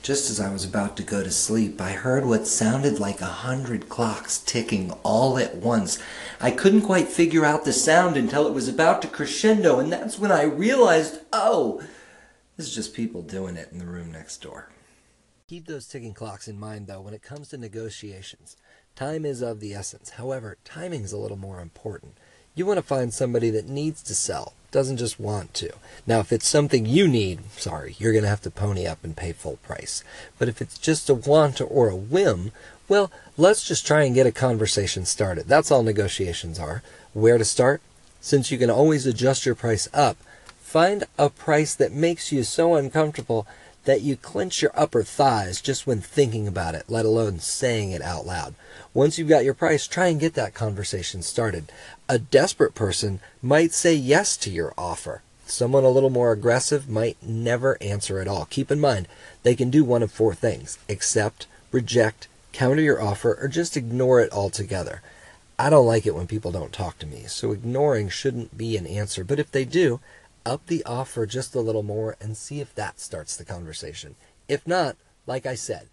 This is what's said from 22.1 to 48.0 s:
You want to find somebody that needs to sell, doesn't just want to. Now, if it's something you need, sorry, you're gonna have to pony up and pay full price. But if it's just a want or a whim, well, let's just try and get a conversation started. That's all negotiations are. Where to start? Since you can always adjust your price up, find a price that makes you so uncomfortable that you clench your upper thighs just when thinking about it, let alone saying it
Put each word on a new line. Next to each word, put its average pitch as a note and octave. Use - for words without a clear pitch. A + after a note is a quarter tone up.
You F3
want G3+
to E3+
find B2+
somebody A#2+
that G#2+
needs D3+
to A2
sell, -
doesn't C3+
just A#2
want G#2
to. -
Now, A2+
if G#2
it's A2
something C#3
you E3
need, G2+
sorry, -
you're A2+
gonna G#2+
have G2+
to F#2+
pony G2
up D#2+
and D#2+
pay F2
full -
price. -
But B2
if -
it's -
just -
a C#3
want C#3
or B2
a F#2+
whim, A2
well, G3
let's F#3
just -
try D3+
and C3
get B2+
a A#2
conversation G#2
started. F#2
That's D#3
all B2+
negotiations F#2
are. D#2+
Where A2+
to A2+
start? C3+
Since -
you C3
can A#2+
always C#3
adjust B2+
your A#2+
price A2+
up, C3
find F#3+
a C#3+
price D3+
that C3
makes E3
you C3+
so E3
uncomfortable C#3
that C3
you C#3
clench -
your D3+
upper B2
thighs G#2+
just -
when A2+
thinking A2+
about E2+
it, D#2+
let A2+
alone G#2+
saying A2+
it D#2+